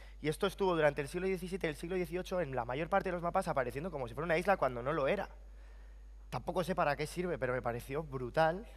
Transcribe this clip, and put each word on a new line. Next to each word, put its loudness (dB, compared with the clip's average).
Y 0
esto 0
estuvo 2
durante 6
el -2
siglo -4
diecisiete -2
y 2
el -4
siglo -4
dieciocho -2
en -2
la 2
mayor -2
parte 4
de -2
los -4
mapas 2
apareciendo 0
como -4
si -8
fuera -4
una 4
isla 6
cuando 2
no 2
lo 2
era. 2
Tampoco 0
sé 0
para 4
qué -2
sirve, -2
pero 0
me 0
pareció -2
brutal 2